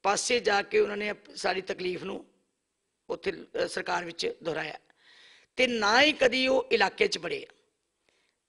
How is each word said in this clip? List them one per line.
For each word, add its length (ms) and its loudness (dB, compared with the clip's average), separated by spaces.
ਪਾਸੇ 380 0
ਜਾ 220 2
ਕੇ 160 0
ਉਹਨਾਂ 180 2
ਨੇ 140 -6
ਅਪ-, 240 -14
ਸਾਡੀ 260 -2
ਤਕਲੀਫ 420 -6
ਨੂੰ 220 -10
ਉੱਥੇ, 220 -4
ਅ, 340 -4
ਸਰਕਾਰ 380 -4
ਵਿੱਚ 380 -6
ਦੁਹਰਾਇਆ, 360 -6
ਤੇ 100 4
ਨਾ 360 4
ਹੀ 100 6
ਕਦੀ 360 2
ਉਹ 240 2
ਇਲਾਕੇ 340 4
'ਚ 120 -6
ਵੜੇ। 280 -8